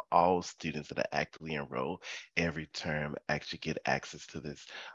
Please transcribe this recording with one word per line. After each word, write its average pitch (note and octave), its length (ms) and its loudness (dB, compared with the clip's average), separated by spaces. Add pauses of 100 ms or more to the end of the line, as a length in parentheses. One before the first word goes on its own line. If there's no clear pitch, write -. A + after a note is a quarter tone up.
(120)
all F2 300 8
students D2+ 480 -4
that - 80 -4
are B1+ 140 4
actively D#2 420 -2
enrolled C#2 480 -2 (340)
every E2 380 2
term D2+ 420 -2 (140)
actually D2+ 300 -2
get D#2 260 -2
access C#2+ 420 -2
to - 120 -10
this, C#2+ 260 -8 (300)